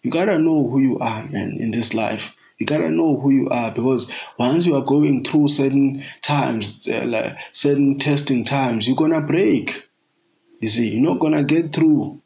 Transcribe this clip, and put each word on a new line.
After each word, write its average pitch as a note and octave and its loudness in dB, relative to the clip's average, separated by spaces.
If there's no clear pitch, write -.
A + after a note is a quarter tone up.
You B2+ -2
gotta F3+ 0
know D#3 2
who C3 0
you C3 2
are, A2+ -6
man, G2 -6
in A2+ -4
this A2+ -2
life. A2 -4
You - -4
gotta D#3+ 0
know D#3+ 2
who C#3 0
you C3+ 2
are, A#2 -2
because B2 -2
once D3+ 2
you D#3+ 4
are C3+ 0
going C#3+ 2
through D3 2
certain C#3 0
times, B2+ -2
uh, A#2+ -4
like, A#2 -4
certain C#3 2
testing C#3 0
times, A#2+ -2
you're C3 2
gonna D#4+ 2
break. - 0
You A2+ -4
see, A2+ 0
you're A#2+ 2
not C4+ -2
gonna D#3 2
get D#3 0
through. D#3 2